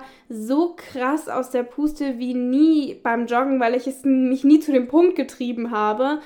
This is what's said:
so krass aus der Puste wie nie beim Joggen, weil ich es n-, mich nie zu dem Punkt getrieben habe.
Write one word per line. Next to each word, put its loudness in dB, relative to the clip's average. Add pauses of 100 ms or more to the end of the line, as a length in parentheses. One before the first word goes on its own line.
(280)
so -2
krass -6
aus -6
der 0
Puste -4
wie -6
nie 2
beim -4
Joggen, 0
weil 0
ich -2
es -8
n-, 2
mich -2
nie 8
zu -4
dem 2
Punkt 4
getrieben -6
habe. -2